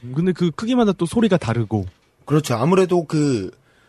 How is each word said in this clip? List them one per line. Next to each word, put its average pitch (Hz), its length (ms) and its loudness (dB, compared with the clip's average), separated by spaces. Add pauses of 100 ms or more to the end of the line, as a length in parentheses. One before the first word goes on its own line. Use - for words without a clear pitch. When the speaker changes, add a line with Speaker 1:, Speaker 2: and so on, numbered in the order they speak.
Speaker 1:
음, 123 120 -12
근데 180 160 0
그 175 200 0
크기마다 220 420 0
또 170 120 -4
소리가 196 320 2
다르고. 113 480 -2 (400)
Speaker 2:
그렇죠. 147 300 0
아무래도 175 480 2
그 135 480 -2 (380)